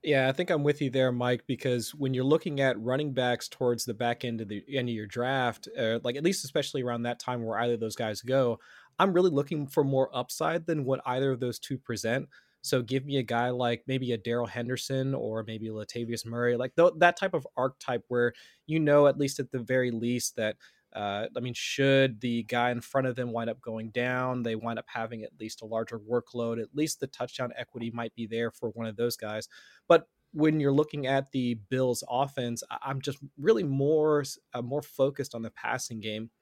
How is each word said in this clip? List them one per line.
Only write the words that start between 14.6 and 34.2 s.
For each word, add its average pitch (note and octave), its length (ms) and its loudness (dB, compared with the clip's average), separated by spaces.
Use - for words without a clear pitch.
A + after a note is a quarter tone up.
or A2+ 300 -4
maybe A2 260 -8
Latavius A2+ 560 -6
Murray, A#2+ 320 2
like, B2 180 -2
th-, E3+ 220 8
that F3 200 6
type F#3+ 180 -2
of C#3 200 -2
archetype B2+ 520 -2
where, A#2+ 260 2
you D#3+ 140 0
know, D3 260 8
at C3+ 140 4
least C#3+ 200 0
at C3+ 120 -4
the C3 80 -4
very B2+ 320 2
least A#2+ 460 -2
that, A2 180 -2
uh, G#2 440 -4
I B2+ 60 -4
mean, B2 120 -4
should C3+ 680 4
the A#2+ 220 -2
guy A#2+ 280 0
in A#2 100 -4
front C3+ 240 -2
of B2 100 -2
them A#2+ 160 -4
wind A2+ 200 -4
up A2 100 -10
going A2+ 300 -8
down, B2+ 500 -2
they A#2 140 -2
wind A2 240 -6
up - 80 -14
having A2+ 360 -8
at - 160 -16
least G#2+ 220 -12
a A2+ 40 -14
larger A2+ 340 -4
workload, A#2 600 -2
at A2 140 -10
least D3+ 280 -2
the C3+ 60 -4
touchdown B2 480 -6
equity A#2+ 360 -8
might A#2 240 -6
be A#2 100 -6
there A2+ 240 -4
for A#2 200 -8
one A2+ 180 -8
of G#2+ 80 -8
those A#2 220 -2
guys. G#2+ 300 -6
But E3 200 6
when D#3 280 4
you're C#3 120 4
looking C#3+ 340 2
at C3+ 280 0
the A#2+ 260 -2
Bills C3 400 0
offense, B2 600 -2
I, - 100 -8
I'm C3+ 200 -6
just - 180 -6
really G3 260 2
more D3 580 4